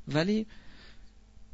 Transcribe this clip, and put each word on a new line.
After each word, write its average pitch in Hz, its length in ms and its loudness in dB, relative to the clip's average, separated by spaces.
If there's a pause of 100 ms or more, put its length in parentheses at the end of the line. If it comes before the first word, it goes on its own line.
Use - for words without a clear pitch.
ولی 185 380 4 (1080)